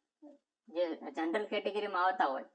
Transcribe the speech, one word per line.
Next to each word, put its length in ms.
જે 280
જનરલ 300
કેટેગરીમાં 580
આવતા 200
હોય 200